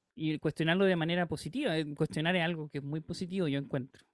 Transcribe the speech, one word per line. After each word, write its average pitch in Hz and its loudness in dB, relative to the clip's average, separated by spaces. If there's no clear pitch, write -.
Y 156 -2
cuestionarlo 165 2
de 185 6
manera 170 2
positiva. 165 -2
Eh, 151 -2
cuestionar 160 0
es 175 2
algo 156 -4
que 143 -6
es 139 -8
muy 147 -4
positivo, 175 -2
yo 139 2
encuentro. 139 -4